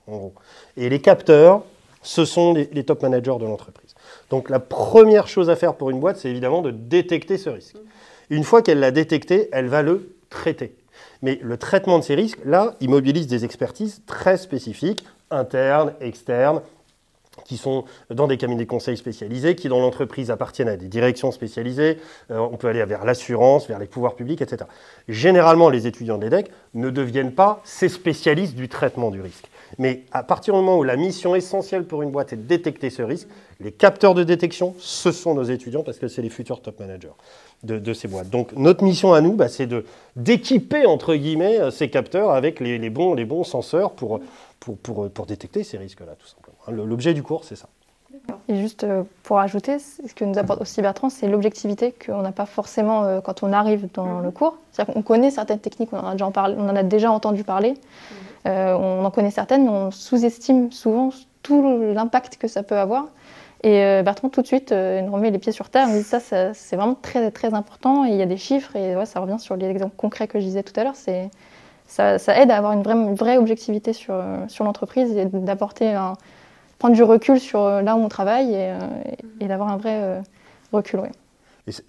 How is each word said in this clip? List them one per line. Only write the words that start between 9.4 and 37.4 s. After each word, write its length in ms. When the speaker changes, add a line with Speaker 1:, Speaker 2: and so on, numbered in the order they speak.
Speaker 1:
elle 160
va 140
le 340
traiter. 460
Mais 200
le 160
traitement 420
de 40
ces 120
risques, 280
là, 380
il 80
mobilise 380
des 180
expertises 600
très 320
spécifiques, 680
internes, 720
externes, 600
qui 140
sont 260
dans 180
des 100
cabinets 260
de 60
conseil 280
spécialisés, 580
qui 120
dans 120
l'entreprise 520
appartiennent 380
à 80
des 100
directions 440
spécialisées. 680
Euh, 80
on 160
peut 140
aller 160
vers 180
l'assurance, 640
vers 100
les 100
pouvoirs 280
publics, 260
et 60
cetera. 220
Généralement, 600
les 160
étudiants 320
de 80
l'E 40
D 80
E 80
C 60
ne 140
deviennent 440
pas 320
ces 240
spécialistes 640
du 140
traitement 420
du 100
risque. 260
Mais 340
à 120
partir 300
du 80
moment 160
où 60
la 120
mission 400
essentielle 480
pour 180
une 100
boîte 200
est 60
de 60
détecter 460
ce 120
risque, 260
les 120
capteurs 420
de 100
détection, 560
ce 320
sont 220
nos 100
étudiants 400
parce 160
que 80
c'est 140
les 80
futurs 320
top 180
managers 340